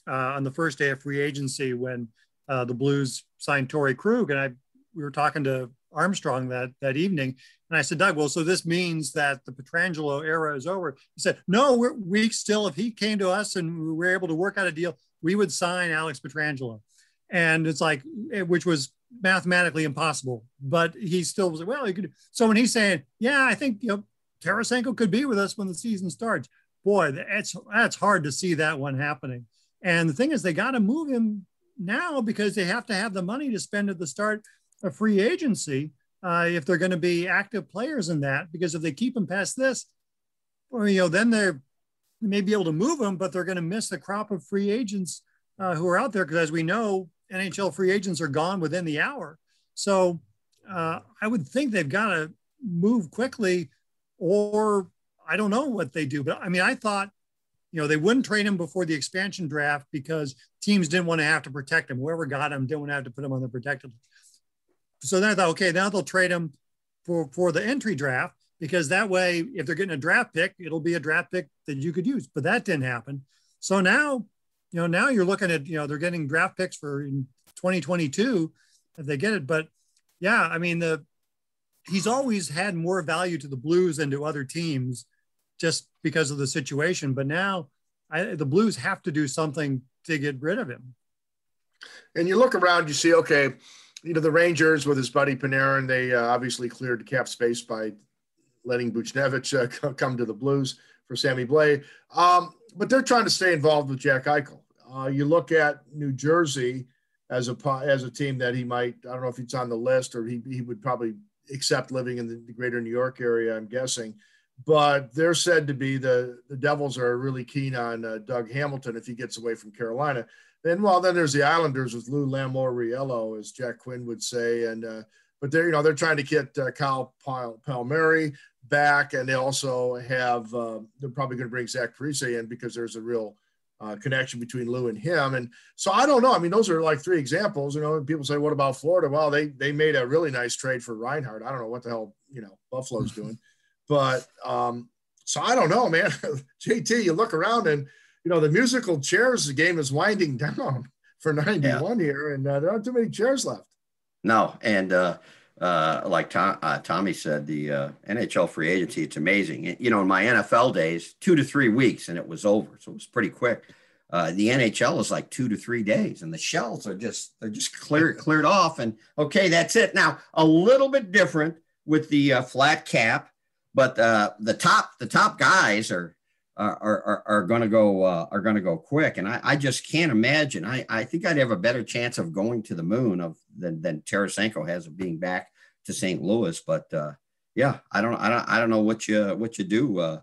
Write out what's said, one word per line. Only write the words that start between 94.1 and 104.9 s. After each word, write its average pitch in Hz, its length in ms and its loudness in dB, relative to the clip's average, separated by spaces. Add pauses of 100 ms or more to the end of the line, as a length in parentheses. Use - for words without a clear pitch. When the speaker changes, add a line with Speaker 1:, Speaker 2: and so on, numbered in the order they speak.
Speaker 2:
know, 160 80 0
the 156 100 4
Rangers 160 540 4
with 143 120 2
his 127 140 -2
buddy 139 260 2
Panarin, 135 500 2
they, 127 260 0
uh, 117 140 2
obviously 123 420 -2
cleared 120 320 -4
the - 40 -18
cap 123 240 -2
space 120 340 -2
by 110 300 -6 (720)
letting 123 280 -2
Buchnevich, 135 640 -2
uh, 120 100 2
<laughs> - 140 -10
co-, 139 140 -4
come 131 220 -2
to 120 80 -2
the 107 100 -4
Blues 135 460 0 (260)
for 123 100 -12
Sammy 127 300 0
Blais. 147 380 4 (300)
Um, 175 400 4 (220)
but 202 120 -4
they're 262 140 4
trying 240 220 4
to - 60 0
stay 185 220 2
involved 147 380 2
with 131 100 -6
Jack 131 240 2
Eichel. 147 360 -2 (320)